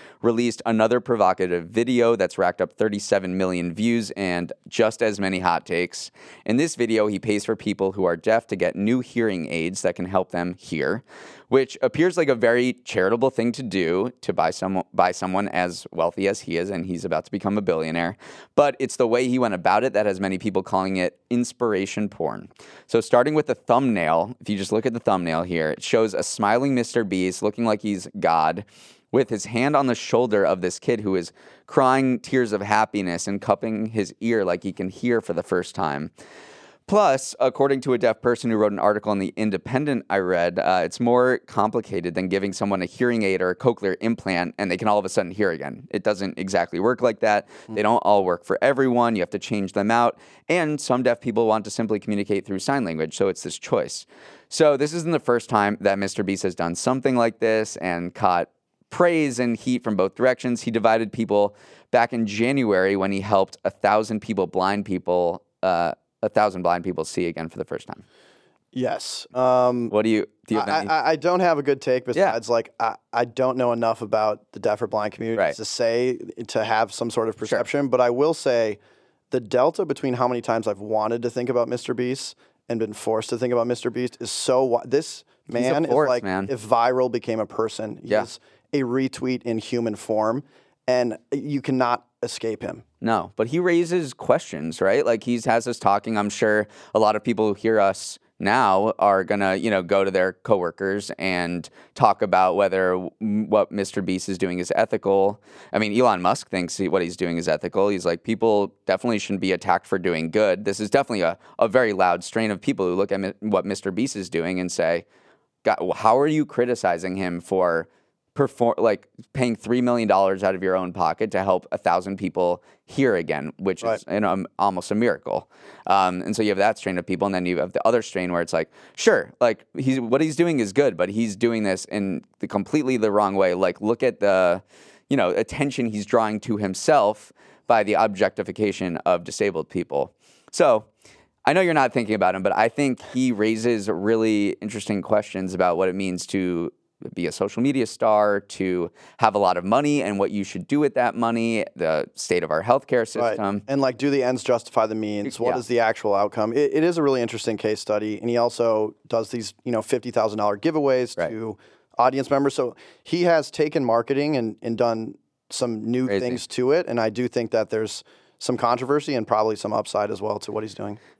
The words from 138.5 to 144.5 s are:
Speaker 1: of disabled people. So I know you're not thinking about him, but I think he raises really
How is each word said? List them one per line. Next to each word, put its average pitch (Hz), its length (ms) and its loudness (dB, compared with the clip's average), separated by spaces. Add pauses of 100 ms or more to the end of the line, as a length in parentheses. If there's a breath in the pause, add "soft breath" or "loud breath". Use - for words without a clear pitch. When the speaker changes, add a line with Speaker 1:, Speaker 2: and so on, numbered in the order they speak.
Speaker 1:
of 87 260 0
disabled 82 460 -4
people. 71 440 -4 (380 soft breath)
So 123 340 4 (600 soft breath)
I 143 80 4
know 185 80 4
you're 170 120 2
not 135 200 4
thinking 113 220 0
about 95 200 2
him, 92 80 -4
but 98 120 0
I 113 140 4
think 139 320 -2 (120)
he 127 180 0
raises 110 580 0
really 104 640 2 (100)